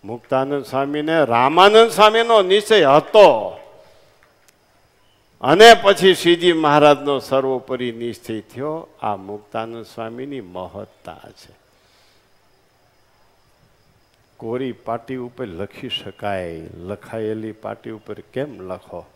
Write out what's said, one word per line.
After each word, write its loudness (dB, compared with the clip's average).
મુક્તાનંદ -6
સ્વામીને -2
રામાનંદ 4
સ્વામીનો 4
નિશ્ચય 2
હતો 6
અને 8
પછી 4
શ્રીજી 2
મહારાજનો 2
સર્વોપરી -4
નિશ્ચય -12
થયો. -14
આ -6
મુક્તાનંદ -14
સ્વામીની -14
મહત્તા -18
છે. -20
કોરી -8
પાટી -12
ઉપર -14
લખી -14
શકાય, -10
લખાયેલી -12
પાટી -16
ઉપર -18
કેમ -12
લખો? -14